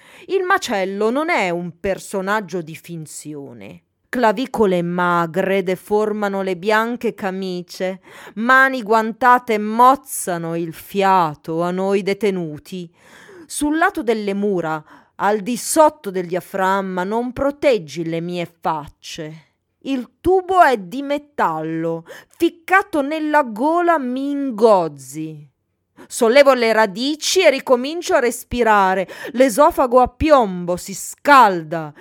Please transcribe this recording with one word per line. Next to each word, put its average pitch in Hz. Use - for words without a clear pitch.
Il 392
macello 214
non 302
è 226
un 175
personaggio 190
di 160
finzione. 147
Clavicole 214
magre 175
deformano 202
le 190
bianche 220
camicie, 185
mani 262
guantate 226
mozzano 214
il 170
fiato 175
a 175
noi 196
detenuti. 180
Sul 294
lato 339
delle 214
mura, 175
al 214
di 226
sotto 302
del 180
diaframma, 185
non 233
proteggi 240
le 165
mie 175
facce. 156
Il 254
tubo 370
è 277
di 196
metallo, 165
ficcato 339
nella 302
gola 311
mi 262
ingozzi. 160
Sollevo 269
le 226
radici 233
e 320
ricomincio 277
a 302
respirare. 214
L'esofago 262
a 247
piombo 196
si 196
scalda 170